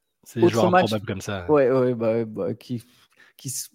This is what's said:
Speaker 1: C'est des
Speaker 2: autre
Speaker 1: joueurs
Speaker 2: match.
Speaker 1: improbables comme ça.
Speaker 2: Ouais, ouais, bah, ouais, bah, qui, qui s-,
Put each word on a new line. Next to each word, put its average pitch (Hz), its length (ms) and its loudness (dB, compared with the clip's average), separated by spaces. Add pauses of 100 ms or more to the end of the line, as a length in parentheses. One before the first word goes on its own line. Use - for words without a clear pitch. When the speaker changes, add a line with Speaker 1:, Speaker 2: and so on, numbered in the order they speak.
(220)
Speaker 1:
C'est - 180 -8
des 113 60 6
Speaker 2:
autre 110 80 4
Speaker 1:
joueurs 113 160 4
Speaker 2:
match. 180 140 4
Speaker 1:
improbables 107 220 -4
comme 95 160 -8
ça. 98 280 -8
Speaker 2:
Ouais, 139 200 4
ouais, 127 240 2
bah, 113 180 -2
ouais, 117 120 -2
bah, 107 300 -6
qui, 113 300 -12 (520)
qui - 120 -14
s-, - 260 -10